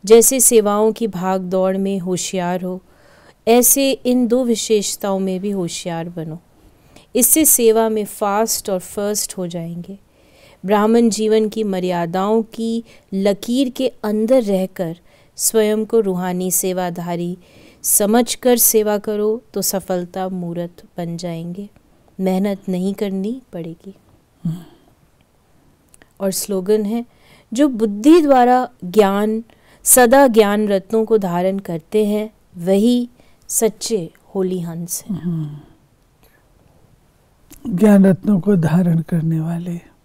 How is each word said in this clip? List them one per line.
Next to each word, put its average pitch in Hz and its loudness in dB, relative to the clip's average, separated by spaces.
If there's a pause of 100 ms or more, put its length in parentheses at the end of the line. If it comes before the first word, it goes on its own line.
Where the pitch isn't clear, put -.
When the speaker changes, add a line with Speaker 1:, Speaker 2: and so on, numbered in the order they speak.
Speaker 1:
जैसे 233 6
सेवाओं 214 4
की 233 -4
भाग 190 -2
दौड़ 190 0
में 196 -2
होशियार 180 -4
हो, 185 -8 (680)
ऐसे 247 4
इन 247 0
दो 247 0
विशेषताओं 208 -2
में 190 -4
भी 202 -6
होशियार 170 -6
बनो। 165 -10 (800)
इससे 240 2
सेवा 226 2
में 214 -2
फास्ट 208 -4
और 185 -2
फर्स्ट 202 -6
हो 180 -6
जाएंगे। 170 -12 (680)
ब्राह्मण 220 4
जीवन 214 2
की 220 -4
मर्यादाओं 185 -2
की 226 -6 (300)
लकीर 208 0
के 262 -4 (120)
अंदर 220 2
रहकर 185 -4 (380)
स्वयं 214 0
को 226 0
रूहानी 185 -4
सेवाधारी 175 -4 (440)
समझकर 240 0
सेवा 214 0
करो, 214 -4 (120)
तो 196 -4
सफलता 185 -6
मूर्त 175 -10 (120)
बन 170 -8
जाएंगे। 175 -10 (500)
मेहनत 190 -2
नहीं 190 -4
करनी 202 -6 (100)
पड़ेगी। 170 -14 (500)
Speaker 2:
हम्म। 165 -4 (1600)
Speaker 1:
और 196 -2
स्लोगन 202 -2
है, 233 -4 (480)
"जो 285 2
बुद्धि 226 4
द्वारा 254 4 (160)
ज्ञान, 208 2 (400)
सदा 254 6
ज्ञान 214 4
रत्नों 202 0
को 220 2
धारण 185 -2
करते 196 -4
हैं, 214 -4 (260)
वही 214 2 (400)
सच्चे 214 -2 (240)
होली 185 -2
हंस 170 -8
हैं।" 165 -8
Speaker 2:
हम्म। 156 -6 (2250)
ज्ञान 202 6
रत्नों 196 2
को 202 2
धारण 165 2
करने 165 -2
वाले 170 -8 (140)